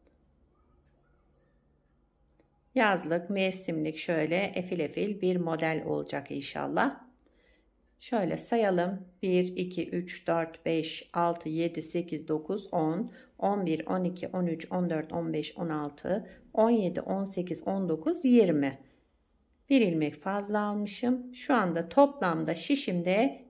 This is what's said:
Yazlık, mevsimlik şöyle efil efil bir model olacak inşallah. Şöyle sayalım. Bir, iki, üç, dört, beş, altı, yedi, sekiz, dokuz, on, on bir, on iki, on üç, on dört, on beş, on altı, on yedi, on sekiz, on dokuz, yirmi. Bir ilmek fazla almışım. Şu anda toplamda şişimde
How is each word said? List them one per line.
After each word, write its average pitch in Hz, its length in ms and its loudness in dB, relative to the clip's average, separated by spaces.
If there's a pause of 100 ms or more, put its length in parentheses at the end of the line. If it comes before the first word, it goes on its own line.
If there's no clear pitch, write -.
(2750)
Yazlık, 180 560 2
mevsimlik 175 680 -2
şöyle 170 560 0
efil 180 260 -4
efil 190 400 -4
bir 185 160 2
model 160 500 0
olacak 147 440 -4
inşallah. 147 680 -2 (1000)
Şöyle 175 360 0
sayalım. 190 720 0 (140)
Bir, 180 340 2
iki, 180 340 -4
üç, 180 360 -6
dört, 165 400 -2
beş, 160 460 -2
altı, 170 360 0
yedi, 165 340 -2
sekiz, 165 460 -6
dokuz, 160 440 -4
on, 165 400 0 (260)
on 196 280 0
bir, 160 200 -2
on 185 180 -2
iki, 175 240 -4
on 180 180 -2
üç, 180 260 -6
on 180 180 0
dört, 156 220 -4
on 165 200 -4
beş, 151 240 -6
on 170 120 -4
altı, 151 600 -4 (240)
on 220 160 6
yedi, 185 300 2
on 196 240 -4
sekiz, 180 420 -6
on 190 220 -2
dokuz, 277 360 -2
yirmi. 170 540 6 (920)
Bir 269 100 8
ilmek 160 420 2
fazla 202 380 0
almışım. 208 760 -2
Şu - 200 0
anda 175 340 2
toplamda 175 680 4
şişimde 196 960 0